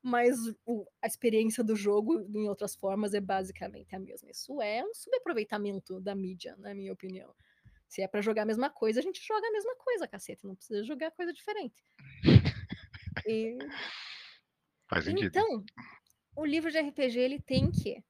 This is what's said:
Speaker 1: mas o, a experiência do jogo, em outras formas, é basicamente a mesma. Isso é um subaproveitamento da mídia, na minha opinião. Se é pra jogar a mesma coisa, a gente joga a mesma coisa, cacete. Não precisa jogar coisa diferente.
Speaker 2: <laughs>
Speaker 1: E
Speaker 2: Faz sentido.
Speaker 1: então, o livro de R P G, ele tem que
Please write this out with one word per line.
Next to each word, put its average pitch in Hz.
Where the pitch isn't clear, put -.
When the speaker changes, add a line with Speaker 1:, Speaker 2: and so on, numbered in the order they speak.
Speaker 1:
mas 247
o, 226
a 226
experiência 220
do 220
jogo, 208
em 214
outras 202
formas, 196
é 202
basicamente 196
a 190
mesma. -
Isso 269
é 220
um 440
subaproveitamento 208
da 196
mídia, 185
na 202
minha 196
opinião. 185
Se -
é 190
pra 208
jogar 214
a 214
mesma 233
coisa, 226
a 320
gente 370
joga 440
a 440
mesma 440
coisa, 440
cacete. -
Não 190
precisa 208
jogar 302
coisa 349
diferente. 415
Speaker 2:
<laughs> -
Speaker 1:
E 220
Speaker 2:
Faz 78
sentido. 214
Speaker 1:
então, 370
o 302
livro 311
de 311
R 285
P 269
G, 240
ele 262
tem 262
que -